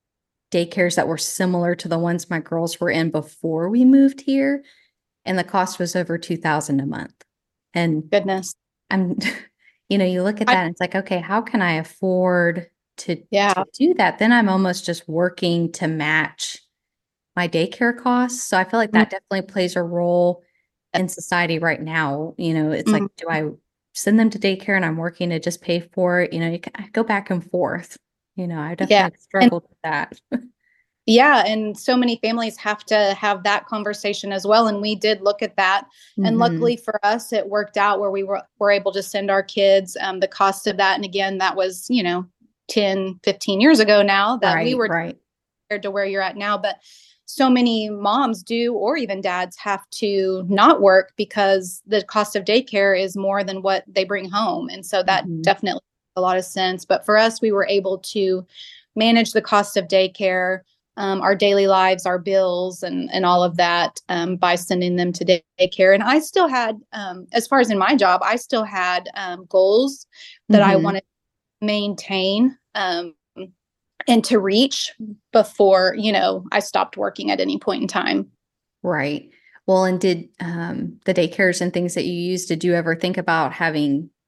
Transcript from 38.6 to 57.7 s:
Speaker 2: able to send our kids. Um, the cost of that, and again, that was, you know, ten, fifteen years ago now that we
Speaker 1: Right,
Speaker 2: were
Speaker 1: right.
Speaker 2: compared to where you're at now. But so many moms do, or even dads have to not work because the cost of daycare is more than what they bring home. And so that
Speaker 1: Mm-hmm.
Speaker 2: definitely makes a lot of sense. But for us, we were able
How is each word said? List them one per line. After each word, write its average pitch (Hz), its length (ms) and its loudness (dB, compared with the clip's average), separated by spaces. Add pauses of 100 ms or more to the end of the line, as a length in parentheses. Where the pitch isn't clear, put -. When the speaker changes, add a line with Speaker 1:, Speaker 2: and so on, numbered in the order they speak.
Speaker 2:
able 196 200 2
to 196 100 -4
send 202 300 -4
our 196 100 2
kids. 196 600 2
Um, 190 180 -4
the 190 80 0
cost 196 400 0
of 196 100 -2
that, 190 180 2
and 196 100 -4
again, 196 320 -4
that 185 180 -2
was, 185 340 -4
you 247 140 0
know, 180 220 -2 (440)
ten, 190 540 -2
fifteen 196 380 -2
years 214 180 6
ago 208 220 6
now 202 360 2
that 185 280 2
we 254 80 0
Speaker 1:
Right, 254 40 -2
Speaker 2:
were 220 100 0
Speaker 1:
right. 170 300 -4 (520)
Speaker 2:
compared 202 140 -6
to 202 80 -6
where 196 140 -2
you're 196 160 -2
at 185 140 -4
now. 202 220 -2
But 190 180 -4 (480)
so 269 260 0
many 233 400 2
moms 208 540 -2
do, 233 300 -2
or 226 240 0
even 196 240 -6
dads 180 360 -4
have 196 340 -6
to 190 580 -2
not 202 320 4
work 190 340 6
because 196 720 -2
the 202 160 0
cost 208 320 -2
of 196 80 -2
daycare 196 580 2
is 190 140 -4
more 196 300 -2
than 190 160 -8
what 196 260 -2
they 190 160 -2
bring 185 260 -6
home. 185 400 -4
And 185 160 -14
so 190 180 -2
that 190 200 2
Speaker 1:
Mm-hmm. 165 180 -8
Speaker 2:
definitely 185 380 0
makes - 380 -18
a 185 40 -2
lot 185 160 2
of 185 60 -2
sense. 185 400 -4
But - 220 0
for 214 120 4
us, 226 240 2
we 220 120 0
were 196 140 0
able 190 320 -2